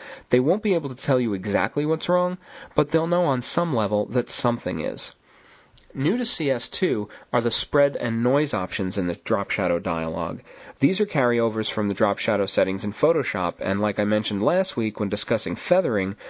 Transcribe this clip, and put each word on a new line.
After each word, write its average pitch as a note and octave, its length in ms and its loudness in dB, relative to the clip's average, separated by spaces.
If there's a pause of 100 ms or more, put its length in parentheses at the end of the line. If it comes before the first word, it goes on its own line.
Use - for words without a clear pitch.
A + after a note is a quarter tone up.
(280)
They B2+ 120 4
won't F3 220 2
be G3+ 120 2
able D3+ 160 -2
to B2+ 40 -10
tell C3 240 2
you A#2 140 0
exactly G2 540 0
what's D#3 240 -2
wrong, F3+ 260 2 (380)
but - 160 4
they'll D#3+ 160 2
know F3 180 2
on C3 160 2
some E3+ 340 -2
level G#2 320 2
that A#2 220 -2
something G2+ 520 -2
is. - 340 -6 (840)
New D3 200 0
to B3 80 -2
C D3+ 260 -2
S B2 180 -2
two A#2+ 400 -2 (240)
are B2 80 4
the A2+ 120 2
spread C#3+ 420 2
and A2+ 260 -2
noise C3+ 320 2
options F#2+ 460 -2
in F2+ 80 0
the F2 80 0
drop G2+ 380 -2
shadow F2 260 2
dialog. E2+ 640 -4 (400)
These F#3 200 2
are G#3 60 0
carryovers A#2 640 0
from G#2 160 0
the G2+ 80 0
drop G2+ 240 2
shadow G2+ 280 0
settings F#2+ 360 0
in G#2 100 -4
Photoshop, B2+ 680 0
and G2 200 0
like G#2 200 0
I G#2 40 2
mentioned G#2 380 0
last F3+ 340 0
week A2 220 -2
when G#2 100 -2
discussing G2+ 460 -2
feathering, A2+ 640 0 (140)